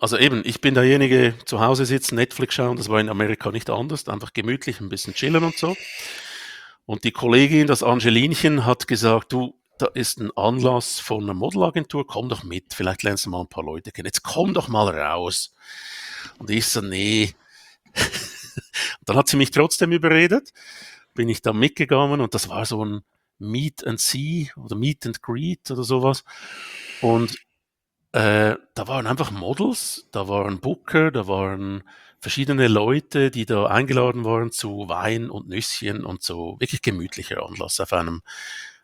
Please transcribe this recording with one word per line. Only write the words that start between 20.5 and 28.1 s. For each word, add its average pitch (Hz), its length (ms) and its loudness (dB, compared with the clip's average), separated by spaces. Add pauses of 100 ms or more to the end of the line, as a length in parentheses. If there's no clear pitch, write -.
bin 117 140 0
ich 110 140 -2
da 113 100 0
mitgegangen 143 680 2
und - 140 -2
das - 140 -4
war 110 180 -6
so 110 180 -4
ein 104 180 -6 (360)
Meet 120 480 -6
and 113 140 -4
See 151 560 -2
oder 117 200 -10
Meet 135 300 -2
and 113 160 -8
Greet 151 480 -6
oder 127 140 -4
sowas. 131 400 2 (760)
Und 117 360 2 (800)